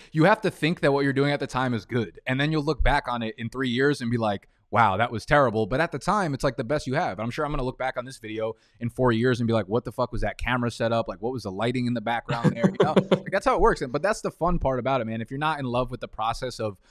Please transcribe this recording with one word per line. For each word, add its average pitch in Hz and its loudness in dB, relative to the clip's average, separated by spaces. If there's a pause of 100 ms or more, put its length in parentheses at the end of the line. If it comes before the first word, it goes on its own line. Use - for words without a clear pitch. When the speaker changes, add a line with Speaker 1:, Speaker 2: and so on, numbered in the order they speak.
(100)
Speaker 1:
you 160 4
have 214 6
to 180 0
think 156 -2
that 147 4
what 139 2
you're 139 2
doing 139 2
at 143 -2
the 139 -4
time 127 0
is 107 -2
good. 113 -4
And 131 0
then 147 2
you'll 156 0
look 151 0
back 135 4
on 120 -2
it 110 -6
in 117 -6
three 131 -4
years 135 2
and 117 -2
be 120 0
like, 104 -2 (200)
"Wow, 104 4
that 117 0
was 110 -6
terrible." 113 4
But 127 -2
at 170 -2
the 143 -6
time, 180 0
it's, - -8
like, 139 0
the 127 -4
best 139 -2
you 127 -2
have. 131 -2
And 110 -4
I'm 120 -4
sure 156 -2
I'm 147 -4
gonna 143 -2
look 127 -4
back 127 -4
on 120 -6
this 127 -16
video 110 -4 (260)
in 117 -4
four 127 4
years 117 4
and 120 0
be 113 2
like, 104 0
"What 117 0
the 120 -10
fuck 123 -2
was 113 -2
that 104 -4
camera 120 0
setup? 113 0
Like, 95 -10
what 123 -2
was 123 -8
the 98 -6
lighting 123 -2
in 120 0
the 117 -4
background 117 0
there?" - 2
You - 2
know? 156 -2
Speaker 2:
<laughs> 190 2
Speaker 1:
Like, 190 0
that's 202 -2
how 254 2
it 170 0
works. 202 4
But 143 -4
that's 208 -2
the 175 -4
fun 165 0
part 131 0
about 131 0
it, 110 -4
man. 113 -4
If 110 -8
you're 135 -8
not 156 -2
in 135 -6
love 123 -2
with 117 -10
the 107 -10
process 117 -4
of, 107 -6 (100)